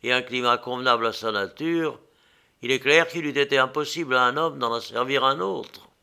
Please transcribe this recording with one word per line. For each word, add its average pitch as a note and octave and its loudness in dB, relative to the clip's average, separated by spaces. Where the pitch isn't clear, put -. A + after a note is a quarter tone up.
et B2 0
un B2+ 2
climat B2 0
convenable B2 0
à G#2+ -2
sa A2+ -4
nature, D3+ -2
il A#2+ -2
est A#2+ 0
clair D#3+ 4
qu'il E3 -8
eût C#3 -2
été C#3 2
impossible C3+ 0
à B2+ 6
un B2 2
homme D#3 -2
d'en A#2 -2
asservir B2+ -2
un C#3 2
autre. F3+ -8